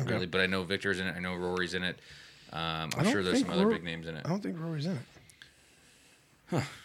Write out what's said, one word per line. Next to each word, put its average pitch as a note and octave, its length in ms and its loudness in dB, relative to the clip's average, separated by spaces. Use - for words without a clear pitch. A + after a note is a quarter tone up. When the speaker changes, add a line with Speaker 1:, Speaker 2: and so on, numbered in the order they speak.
Speaker 1:
Okay. - 20 0
Speaker 2:
really. F2+ 240 0
But F#2 140 2
I F#2+ 40 6
know F#2+ 200 2
Victor's F#2+ 340 0
in F#2 80 0
it. E2 100 -4
I - 20 -6
know F2+ 160 -2
Rory's F2+ 380 -2
in F#2 80 0
it. F2+ 160 -2
Um, - 100 -6
Speaker 1:
I E2 220 0
Speaker 2:
I'm D#2+ 80 -4
Speaker 1:
don't F#3 200 4
Speaker 2:
sure G3+ 120 2
there's F#3+ 140 4
Speaker 1:
think B3 100 2
Speaker 2:
some E3+ 80 0
other F#3+ 100 6
Speaker 1:
Rory, A3 120 4
Speaker 2:
big E3 80 -8
names E3 200 -6
in D#3+ 100 -6
it. D#3 80 -6
Speaker 1:
I - 60 -2
don't G3 140 0
think F#3 160 -4
Rory's D#3+ 260 -4
in F#3 60 -2
it. D#3+ 60 -2
Speaker 2:
Huh. F3+ 100 4